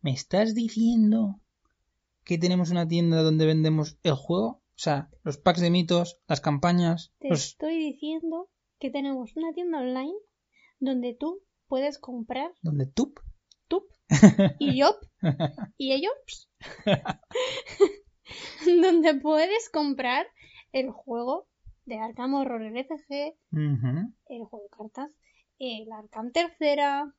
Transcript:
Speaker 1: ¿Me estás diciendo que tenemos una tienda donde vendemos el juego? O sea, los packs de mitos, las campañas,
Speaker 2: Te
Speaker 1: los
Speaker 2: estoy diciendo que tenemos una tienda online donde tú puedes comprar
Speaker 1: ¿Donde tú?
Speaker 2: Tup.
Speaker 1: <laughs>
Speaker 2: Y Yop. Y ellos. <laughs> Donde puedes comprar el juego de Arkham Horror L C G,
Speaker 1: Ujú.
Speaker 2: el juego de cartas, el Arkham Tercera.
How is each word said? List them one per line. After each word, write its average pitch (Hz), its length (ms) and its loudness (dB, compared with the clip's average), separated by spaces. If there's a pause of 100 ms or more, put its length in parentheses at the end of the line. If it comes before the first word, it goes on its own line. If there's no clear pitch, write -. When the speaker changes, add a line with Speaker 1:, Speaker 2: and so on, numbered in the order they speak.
Speaker 1:
¿Me 147 100 -2
estás 214 440 0
diciendo 220 840 2 (800)
que 170 140 -2
tenemos 180 340 2
una 175 160 0
tienda 165 360 2
donde 156 220 4
vendemos 156 580 2
el 165 100 2
juego? 185 480 -4 (140)
O - 60 -14
sea, 143 280 -2 (140)
los 147 140 -6
packs 175 220 2
de 175 100 4
mitos, 170 500 2 (100)
las 156 100 0
campañas, 170 800 0
Speaker 2:
Te 285 80 -10
Speaker 1:
los 170 180 0
Speaker 2:
estoy 311 320 -6
diciendo 320 720 -6 (300)
que 269 100 -6
tenemos 269 460 -6
una 320 160 -4
tienda 339 280 -4
online 262 340 -4 (680)
donde 247 340 -2
tú 330 280 -8 (260)
puedes 277 320 -4
comprar 247 520 -10 (100)
Speaker 1:
¿Donde 147 260 -2
tú? 233 260 -4 (540)
Speaker 2:
Tup. 370 160 -2 (260)
Speaker 1:
<laughs> 190 500 8
Speaker 2:
Y 285 200 0
Yop. 311 160 4 (840)
Y 269 160 -2
ellos. - 560 -6 (360)
<laughs> - 2000 -2
Donde 330 340 4
puedes 311 540 0
comprar 277 580 -2 (440)
el 262 200 -4
juego 247 560 -8 (380)
de 226 120 -12
Arkham 233 380 -6
Horror 254 280 -4
L 220 240 -8
C 320 80 -8 (140)
G, 285 240 -8 (180)
Speaker 1:
Ujú. 151 640 -2 (160)
Speaker 2:
el 233 160 -14
juego 208 200 -20
de - 120 -20
cartas, 254 320 -14 (480)
el 220 340 -12
Arkham 220 400 -12
Tercera. 285 880 0